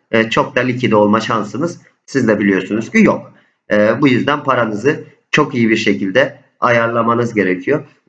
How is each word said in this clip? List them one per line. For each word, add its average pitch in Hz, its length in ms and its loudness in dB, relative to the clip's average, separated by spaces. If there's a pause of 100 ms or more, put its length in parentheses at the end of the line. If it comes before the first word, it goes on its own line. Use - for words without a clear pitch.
(100)
e, 113 200 0
çok - 260 -2
da 123 40 0
likide 120 360 0
olma 104 240 4
şansınız 113 600 -6 (260)
siz 120 220 -2
de 107 120 2
biliyorsunuz 101 500 -2
ki 220 140 4
yok. - 280 0 (380)
E, 107 300 2
bu 147 80 4
yüzden 131 340 0
paranızı 123 600 -2 (260)
çok 143 240 0
iyi 117 160 2
bir 113 60 2
şekilde 101 600 0 (220)
ayarlamanız 117 760 0
gerekiyor. 98 500 0 (240)